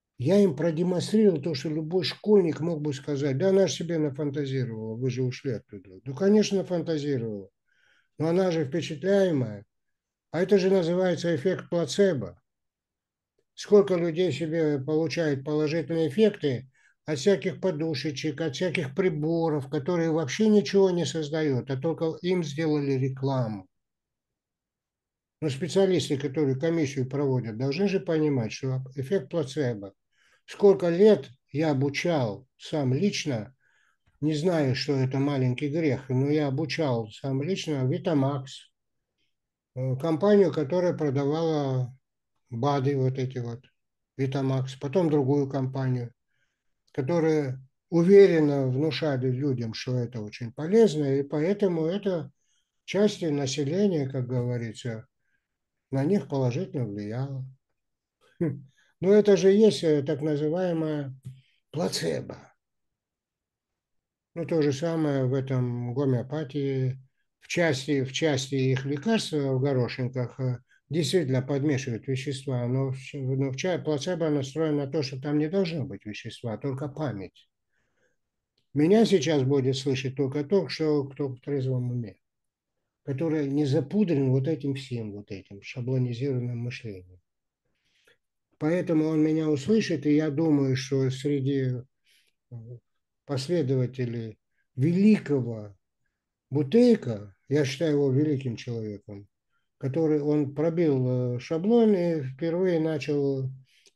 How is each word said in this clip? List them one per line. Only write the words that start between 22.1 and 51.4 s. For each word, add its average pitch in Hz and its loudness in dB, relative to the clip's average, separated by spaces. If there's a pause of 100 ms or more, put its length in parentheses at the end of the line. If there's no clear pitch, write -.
им 180 0
сделали 143 0
рекламу. 131 -2 (1700)
Но 151 -2
специалисты, 175 0
которые 135 -2
комиссию 139 -2
проводят, 127 -2
должны 139 0
же 185 0
понимать, 147 0
что 131 -4 (140)
эффект 156 -4
плацебо. 131 -4 (540)
Сколько 180 4
лет 185 6 (220)
я 151 0
обучал 139 0 (100)
сам 139 -2
лично, 143 -2 (640)
не 156 0
знаю, 151 2
что - -2
это 135 0
маленький 135 0
грех, 147 -2
но 131 2
я 151 2
обучал 135 -2
сам 135 -6
лично 156 -4
Витамакс, 139 -2 (1040)
э, 127 -4
компанию, 170 4
которая 170 0
продавала 143 0 (560)
бады, 139 0
вот 131 0
эти 127 -4
вот, 117 -10 (560)
Витамакс, 135 -2
потом 156 0
другую 143 2
компанию, 131 -4 (800)
которые 151 0 (300)
уверенно 170 6
внушали 131 0
людям, 127 -2
что 127 -4
это 120 -6
очень 110 -12
полезно, 151 2
и 143 0
поэтому 165 0